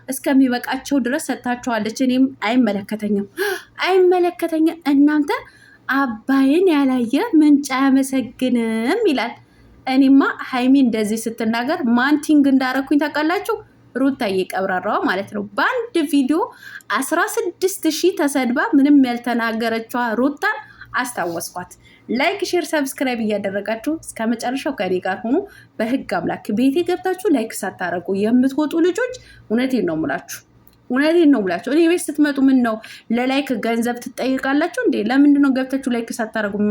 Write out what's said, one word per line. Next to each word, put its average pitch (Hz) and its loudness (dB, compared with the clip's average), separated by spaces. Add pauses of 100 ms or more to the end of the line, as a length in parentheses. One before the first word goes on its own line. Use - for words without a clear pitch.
እስከሚበቃቸው 269 0
ድረስ 247 -4
ሰጥታችኋለች። 233 -4
እኔም 254 2 (180)
«አይመለከተኝም፣ 208 0 (560)
አይመለከተኝም፣ 349 2 (100)
እናንተ 294 4 (580)
አባይን 269 2
ያላየ 262 2 (180)
ምንጭ 294 6
አያመሰግንም» 262 0
ይላል። 302 0 (540)
እኔማ 269 6 (240)
ሀይሚ 262 2
እንደዚህ 220 0
ስትናገር 233 -4 (120)
ማንቲንግ 294 4
እንዳረኩኝ 269 2
ታውቃላችሁ? 311 -2 (400)
ሩታዬ 247 0 (100)
ቀብራራዋ 190 -2
ማለት 202 -2
ነው። 202 -6
በአንድ 466 -2
ቪዲዮ 285 2 (520)
አስራ 269 -2 (100)
ስድስት 370 -4
ሺህ 349 0
ተሰድባ 277 0 (120)
ምንም 285 6
ያልተናገረችዋ 233 -2 (120)
ሩታን 285 -2 (360)
አስታወስኳት። 180 -6 (380)
ላይክ፣ 311 -2
ሼር፣ 349 -2
ሰብስክራይብ 269 -4
እያደረጋችሁ 208 -4
እስከ - -10
መጨረሻው 247 -4
ከኔ 185 -4
ጋር 190 -6
ሆኖ። 233 -2 (380)
በህግ - -4
አምላክ 175 -6
ቤቴ 262 2
ገብታችሁ 370 -4
ላይክ 226 0
ሳታረጉ 185 -6 (120)
የምትወጡ 262 2
ልጆች 392 0 (280)
እውነቴን 240 -2
ነው 160 -2
የምላችሁ፣ 143 -6 (500)
እውነቴን 302 4
ነው 247 4
የምላችሁ። 190 -4
እኔ 330 4
ቤት 349 2
ስትመጡ 294 0
ምን 269 4
ነው 226 0 (340)
ለላይክ 262 0 (100)
ገንዘብ 233 -2
ትጠይቃላችሁ 269 -2
እንዴ? 349 0
ለምንድን 285 4
ነው 277 2
ገብታችሁ 262 -4
ላይክ 233 -4
ሳታረጉ 214 -4 (180)